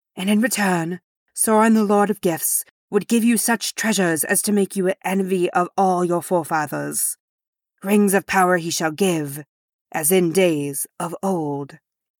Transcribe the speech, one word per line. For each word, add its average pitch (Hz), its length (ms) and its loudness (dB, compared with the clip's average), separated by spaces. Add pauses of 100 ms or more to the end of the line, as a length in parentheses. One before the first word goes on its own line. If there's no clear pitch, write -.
(160)
And 190 140 -4
in 214 100 2
return, 180 600 -2 (320)
Sauron, 220 400 4
the 220 100 4
Lord 202 260 2
of 208 120 -4
Gifts, - 420 -2 (260)
would 196 200 2
give 233 140 2
you 233 120 4
such - 400 -2
treasures 180 480 0
as - 200 0
to 208 100 -2
make 196 240 0
you 185 100 0
an 185 160 0
envy 185 460 0
of 175 260 0
all 185 300 2
your 175 160 0
forefathers. 151 960 -4 (640)
Rings 202 300 4
of 196 120 2
power 180 320 2
he 165 140 -6
shall 160 200 -2
give, 151 520 -2 (480)
as 165 200 -2
in 180 200 2
days 151 560 0 (120)
of 170 220 -8
old." 151 580 -6 (400)